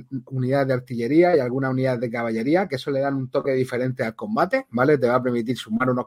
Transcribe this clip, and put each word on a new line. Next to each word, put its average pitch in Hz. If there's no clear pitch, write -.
unidades 131
de 135
artillería 131
y 151
algunas 131
unidades 131
de 123
caballería, 117
que 135
eso 143
le 135
dan 139
un 131
toque 139
diferente 127
al 113
combate, 160
¿vale? 135
Te 123
va 123
a 127
permitir 120
sumar 117
unos 123